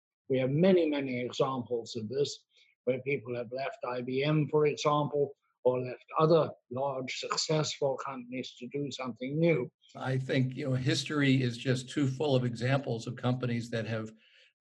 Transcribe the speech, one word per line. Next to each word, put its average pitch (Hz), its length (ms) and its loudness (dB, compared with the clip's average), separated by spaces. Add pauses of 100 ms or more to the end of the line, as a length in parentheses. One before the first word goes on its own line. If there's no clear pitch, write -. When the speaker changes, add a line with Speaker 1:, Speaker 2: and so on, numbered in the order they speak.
(300)
Speaker 1:
We 131 100 2
have 131 100 2
many, 170 400 6
many 135 320 -2
examples 123 760 -2
of 107 140 -6
this, 139 300 -2 (460)
where 127 140 0
people 127 360 -4
have 120 160 -6
left 131 260 -6 (120)
I 123 120 -4
B 127 220 -2
M, 151 280 2
for 151 140 4
example, 147 720 0 (280)
or 127 160 4
left 123 240 -6 (160)
other 156 300 6 (200)
large, 131 500 -4
successful 139 880 0
companies 127 540 -8
to 123 80 -12
do 143 240 -6
something 127 480 -6
new. 156 320 2 (240)
Speaker 2:
I 131 220 -2
think, 131 400 0
you 143 120 -4
know, 127 60 2
history 139 640 2
is 120 160 -2
just 131 320 -2
too 143 180 2
full 131 280 2
of 120 80 4
examples 123 640 -2
of 110 80 -8
companies 120 540 0
that 113 180 -4
have, 110 240 -4 (500)